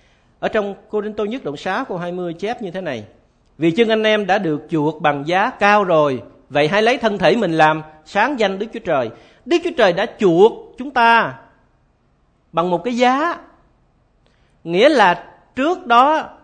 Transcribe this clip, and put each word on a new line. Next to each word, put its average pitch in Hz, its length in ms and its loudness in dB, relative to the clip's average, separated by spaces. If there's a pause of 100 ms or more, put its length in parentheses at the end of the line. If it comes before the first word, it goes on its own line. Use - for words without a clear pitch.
(380)
Ở 180 100 -4
trong 202 260 -4 (140)
Cô 214 140 -4
Rinh 214 100 -8
Tô 214 120 -4
nhất 240 200 -8
đoạn 143 120 -8
sáu 202 280 -6
câu 196 140 -8
hai 175 140 -8
mươi 180 220 -8
chép 233 280 -8
như 185 80 -10
thế 185 100 -10
này: 131 240 -8 (540)
"Vì 165 120 0
chưng 220 180 2
anh 220 140 0
em 214 240 0
đã 185 120 2
được 151 320 -4
chuộc 156 320 -2
bằng 143 240 -2
giá 190 240 0
cao 208 340 2
rồi, 147 380 2 (260)
vậy 147 200 0
hãy 202 140 0
lấy 247 160 2
thân 208 200 -2
thể 175 180 4
mình 190 160 -2
làm 156 300 4 (220)
sáng 240 340 -2
danh 190 200 0
Đức 220 140 -6
Chúa - 80 -10
Trời." 139 300 -2 (340)
Đức 311 200 0
Chúa 359 120 -4
Trời 202 160 4
đã 190 140 -2 (120)
chuộc 190 340 4 (260)
chúng 269 120 -12
ta 233 500 2 (1120)
bằng 175 180 -2
một 175 140 -2
cái 247 120 -4
giá. 262 420 0 (1300)
Nghĩa 180 240 4
là 208 460 2 (200)
trước 285 320 -2
đó, 262 440 2 (140)